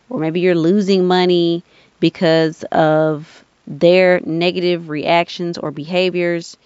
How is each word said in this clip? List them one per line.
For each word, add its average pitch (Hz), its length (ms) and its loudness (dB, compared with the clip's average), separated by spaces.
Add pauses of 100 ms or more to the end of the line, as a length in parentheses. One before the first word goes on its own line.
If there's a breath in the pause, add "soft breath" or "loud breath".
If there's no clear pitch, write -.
or 247 100 -6
maybe 160 200 -4
you're 180 160 2
losing 185 520 2
money 175 560 0 (360 soft breath)
because 160 720 0
of 156 720 0 (220)
their 180 560 4
negative 175 680 -2
reactions 170 680 -2
or 151 140 -8
behaviors. 170 960 -4